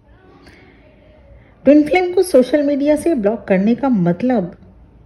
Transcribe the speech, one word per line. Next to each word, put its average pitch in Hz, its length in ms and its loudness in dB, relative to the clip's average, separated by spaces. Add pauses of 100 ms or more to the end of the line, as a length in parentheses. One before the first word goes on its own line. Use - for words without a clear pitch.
(1600)
twin 294 180 6
flame 359 320 -2
को 381 80 2
social 285 400 2
media 285 340 0
से 330 180 -2
block 220 340 -4
करने 202 260 0
का 269 140 -4
मतलब 185 680 -2 (500)